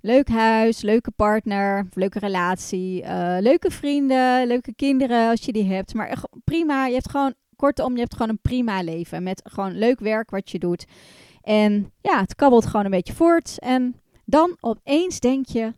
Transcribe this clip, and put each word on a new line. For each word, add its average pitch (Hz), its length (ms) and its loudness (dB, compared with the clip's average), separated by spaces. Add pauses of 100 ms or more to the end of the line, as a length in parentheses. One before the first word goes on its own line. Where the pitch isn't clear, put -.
leuk 262 220 4
huis, 226 540 2
leuke 220 280 2
partner, 202 840 0
leuke 196 240 -2
relatie, 185 840 -4
eh, 180 380 -4
leuke 311 300 2
vrienden, 262 760 0
leuke 240 280 -4
kinderen 254 560 2
als 233 100 0
je - 120 -6
die 208 120 0
hebt. 190 300 -4
Maar 214 140 -6
echt - 200 -8 (160)
prima, 294 420 0
je 247 80 -2
hebt 254 160 -4
gewoon, 277 240 -2 (220)
kortom, 262 360 0
je 240 80 -2
hebt 233 120 -4
gewoon 226 160 -4
een 220 120 -4
prima 233 420 -2
leven 165 400 -8
met 185 220 -6
gewoon 190 340 -8
leuk 240 220 2
werk 220 300 -4
wat 196 200 -8
je 185 80 -8
doet. 175 260 -4 (560)
En 208 600 2
ja, 311 200 0
het 190 140 -4
kabbelt 247 320 6
gewoon 208 180 -2
een 196 60 -2
beetje 180 220 -2
voort. 330 460 2
En 254 420 -2 (240)
dan 330 360 2
opeens 294 600 -2
denk 262 260 0
je 226 320 -4